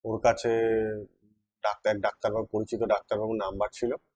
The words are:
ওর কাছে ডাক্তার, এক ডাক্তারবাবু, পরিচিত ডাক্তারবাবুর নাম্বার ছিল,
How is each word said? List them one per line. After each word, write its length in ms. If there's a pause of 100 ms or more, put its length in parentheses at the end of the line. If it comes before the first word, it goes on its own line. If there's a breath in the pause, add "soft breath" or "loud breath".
ওর 160
কাছে 300 (1120)
ডাক্তার, 320
এক 60
ডাক্তারবাবু, 440
পরিচিত 380
ডাক্তারবাবুর 520
নাম্বার 380
ছিল, 200 (220)